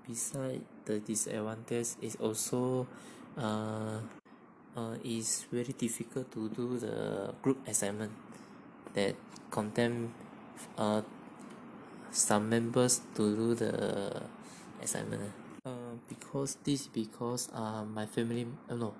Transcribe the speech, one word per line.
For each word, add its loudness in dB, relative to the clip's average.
beside -2
the 2
disadvantage 0
is -4
also, 2
uh, 0
uh, -2
is 0
very 2
difficult -2
to -2
do 0
the 0
group 6
assignment 2
that 4
contain, 2
uh, 6
some 6
members 6
to 6
do 6
the 2
assignment. -2
Uh, -6
because -2
this, 2
because, -2
uh, -2
my -2
family, 2
uh, -2
no, 0